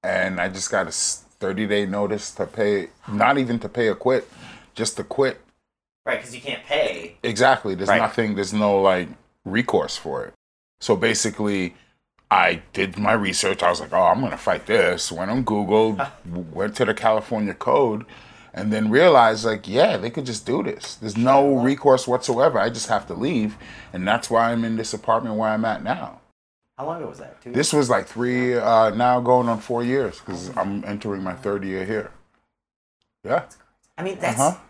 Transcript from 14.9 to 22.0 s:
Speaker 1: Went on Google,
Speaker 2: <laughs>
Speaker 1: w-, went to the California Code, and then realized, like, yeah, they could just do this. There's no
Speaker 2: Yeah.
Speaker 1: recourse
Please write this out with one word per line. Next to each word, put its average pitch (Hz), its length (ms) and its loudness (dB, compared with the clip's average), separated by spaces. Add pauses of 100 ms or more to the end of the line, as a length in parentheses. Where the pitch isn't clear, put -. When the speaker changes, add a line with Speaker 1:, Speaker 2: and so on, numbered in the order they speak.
Speaker 1:
Went 90 200 -4
on 131 120 -2
Google, 107 500 2
Speaker 2:
<laughs> 131 360 -8
Speaker 1:
w-, 87 160 -8 (140)
went 104 180 -4
to 127 80 2
the 110 80 0
California 107 600 0
Code, 123 520 0 (480)
and 107 200 -4
then 107 160 0
realized, 120 560 6
like, 110 220 -2
yeah, 139 300 2
they 104 120 -6
could 135 160 -8
just 117 200 -8
do 156 180 -2
this. - 320 -10
There's 107 220 -8
no 131 220 6 (180)
Speaker 2:
Yeah. 120 140 0
Speaker 1:
recourse 135 360 4